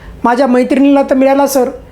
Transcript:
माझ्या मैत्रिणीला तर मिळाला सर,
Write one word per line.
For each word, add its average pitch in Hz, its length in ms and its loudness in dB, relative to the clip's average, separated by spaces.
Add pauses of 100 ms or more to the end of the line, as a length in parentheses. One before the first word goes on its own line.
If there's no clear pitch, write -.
(240)
माझ्या 247 220 0
मैत्रिणीला 277 560 2
तर 269 120 -6
मिळाला 269 320 2
सर, 262 220 -2 (240)